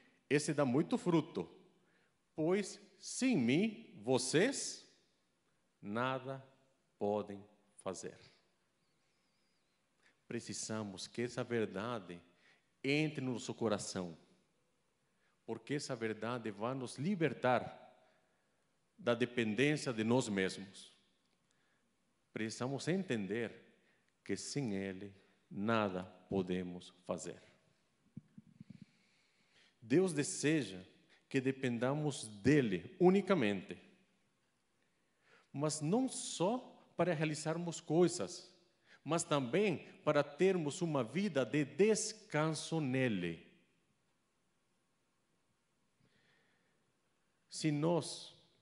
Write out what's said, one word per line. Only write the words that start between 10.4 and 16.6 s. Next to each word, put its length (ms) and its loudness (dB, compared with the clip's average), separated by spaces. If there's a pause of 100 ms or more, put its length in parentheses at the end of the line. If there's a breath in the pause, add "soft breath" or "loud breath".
que 160 -6
essa 220 -4
verdade 760 -4 (640 soft breath)
entre 380 0
no 140 -2
nosso 200 -6
coração, 640 -2 (1300)
porque 300 -6
essa 200 -6
verdade 560 -4
vai 240 -4